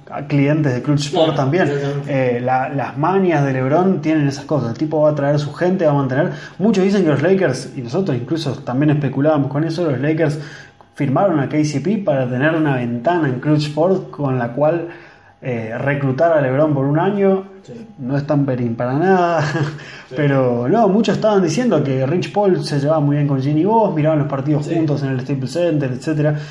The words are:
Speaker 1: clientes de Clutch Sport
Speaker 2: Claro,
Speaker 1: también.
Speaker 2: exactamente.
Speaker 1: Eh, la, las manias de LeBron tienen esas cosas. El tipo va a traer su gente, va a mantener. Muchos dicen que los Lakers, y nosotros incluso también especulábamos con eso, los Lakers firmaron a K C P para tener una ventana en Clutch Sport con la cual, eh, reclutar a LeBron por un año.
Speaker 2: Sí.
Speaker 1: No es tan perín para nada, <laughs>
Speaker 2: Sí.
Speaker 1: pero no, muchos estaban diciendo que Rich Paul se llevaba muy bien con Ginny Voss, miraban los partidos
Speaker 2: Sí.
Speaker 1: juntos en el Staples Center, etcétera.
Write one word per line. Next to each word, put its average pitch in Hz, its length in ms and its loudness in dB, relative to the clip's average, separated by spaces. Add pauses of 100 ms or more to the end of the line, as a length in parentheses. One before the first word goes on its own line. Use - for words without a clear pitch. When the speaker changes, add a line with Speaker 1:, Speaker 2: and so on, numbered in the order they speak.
(280)
Speaker 1:
clientes 143 440 2
de 123 100 -4
Clutch 143 240 0
Sport 170 180 2
Speaker 2:
Claro, 156 120 2
Speaker 1:
también. 143 300 2
Speaker 2:
exactamente. 139 680 -2
Speaker 1:
Eh, 123 40 -4
la, 127 280 0
las 120 280 -6
manias 170 480 2
de 135 100 0
LeBron 156 460 2
tienen 156 280 2
esas 135 160 -6
cosas. 120 260 -2
El 113 80 -8
tipo 156 220 0
va 151 100 6
a 147 60 0
traer 143 240 0
su 147 120 -6
gente, 180 340 0
va 147 40 4
a 143 40 2
mantener. 139 360 0 (280)
Muchos 196 260 2
dicen 202 180 2
que 160 60 2
los 135 140 2
Lakers, 180 540 0
y 135 60 -8
nosotros 147 340 -2
incluso 143 360 -4
también 135 380 0
especulábamos 143 600 0
con 147 140 -2
eso, 165 260 -2
los 123 80 -2
Lakers 151 400 0 (560)
firmaron 151 460 0
a 143 80 -2
K 151 160 0
C 143 160 -2
P 190 180 -2
para 135 300 -2
tener 131 260 0
una 151 220 0
ventana 123 520 -2
en 120 120 -4
Clutch 147 280 2
Sport 180 420 0
con 131 280 -2
la 120 140 -4
cual, 156 360 0 (520)
eh, 113 380 -6
reclutar 139 540 0
a 151 80 4
LeBron 143 340 2
por 135 100 0
un 147 140 2
año. 190 460 2 (180)
Speaker 2:
Sí. - 240 -18 (120)
Speaker 1:
No 135 180 -4
es 143 100 -2
tan 143 200 2
perín 120 300 -2
para 123 180 -2
nada, 170 480 2
<laughs> - 640 -6
Speaker 2:
Sí. - 80 -14
Speaker 1:
pero 131 540 2
no, 214 180 4
muchos 208 280 2
estaban 208 260 2
diciendo 165 420 0
que 131 220 0
Rich 180 260 -2
Paul 185 320 2
se 147 160 -2
llevaba 151 200 2
muy 143 160 2
bien 143 120 0
con 135 140 0
Ginny 151 240 0
Voss, 214 280 2
miraban 151 260 2
los 131 60 0
partidos 139 380 -2
Speaker 2:
Sí. 170 100 -4
Speaker 1:
juntos 147 280 0
en 135 80 -2
el 127 100 -2
Staples 131 320 -4
Center, 151 400 0
etcétera. 151 420 -2 (160)